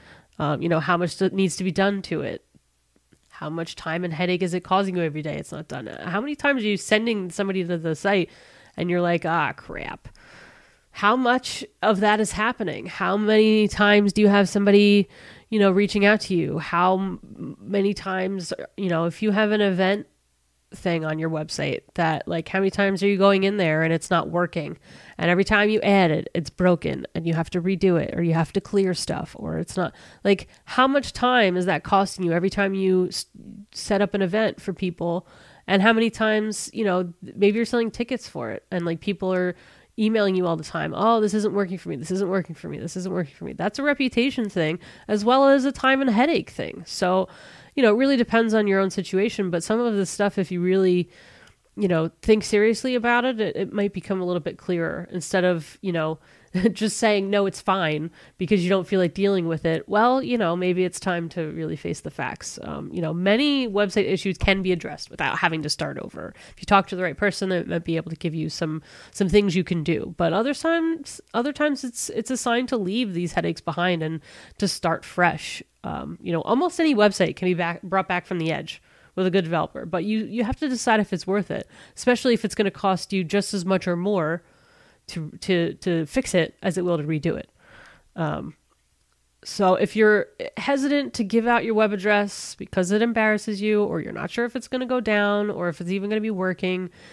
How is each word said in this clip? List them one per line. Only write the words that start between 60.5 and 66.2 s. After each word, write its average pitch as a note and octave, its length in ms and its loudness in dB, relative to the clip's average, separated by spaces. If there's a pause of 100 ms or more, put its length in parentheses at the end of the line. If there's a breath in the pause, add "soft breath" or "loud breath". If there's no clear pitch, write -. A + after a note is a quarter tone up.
maybe F3+ 280 2
it's F3+ 160 -6
time E3+ 300 -2
to E3+ 220 -6
really D#3+ 240 -6
face E3 240 -8
the - 100 -10
facts. - 520 -10
Um, D3 300 -10
you F3 80 -6
know, D#3+ 140 -4
many B3 520 2
website G3+ 380 0
issues F#3+ 320 -2
can F#3+ 240 0
be F#3 120 0
addressed - 380 -8
without - 280 -4
having E3 240 0
to D3 80 -4
start - 280 -4
over. - 360 -12 (160 loud breath)